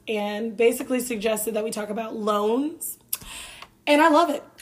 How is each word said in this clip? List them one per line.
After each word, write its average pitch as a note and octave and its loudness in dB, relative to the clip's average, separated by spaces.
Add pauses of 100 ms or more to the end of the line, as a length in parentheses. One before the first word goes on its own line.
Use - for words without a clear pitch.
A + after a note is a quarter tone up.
and G#3 -6
basically B3+ 2
suggested A3 -4
that G#3+ -2
we A3+ -4
talk G#3+ -6
about A3 -8
loans. A3 -2 (920)
And D4 6
I E4 8
love D#4 6
it. - -6 (180)